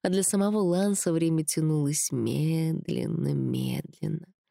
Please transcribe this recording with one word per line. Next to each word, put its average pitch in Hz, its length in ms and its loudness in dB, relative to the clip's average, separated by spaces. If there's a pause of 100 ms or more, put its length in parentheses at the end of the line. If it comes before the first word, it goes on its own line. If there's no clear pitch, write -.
а 190 60 0
для 190 140 2
самого 202 360 2
Ланса 190 540 2
время 165 320 2
тянулось 151 680 0
медленно, 143 1200 0
медленно. 139 920 -4 (220)